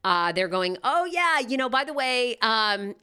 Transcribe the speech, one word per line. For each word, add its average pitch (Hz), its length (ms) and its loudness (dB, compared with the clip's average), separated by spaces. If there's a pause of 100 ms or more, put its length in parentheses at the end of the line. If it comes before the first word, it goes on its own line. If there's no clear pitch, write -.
uh, 175 300 2
they're 180 160 0
going, 185 340 -2
"Oh, 339 220 2
yeah, 339 340 0
you 262 160 -2
know, 262 140 -2
by 269 160 0
the 302 80 -8
way, 254 480 0
um, 208 600 0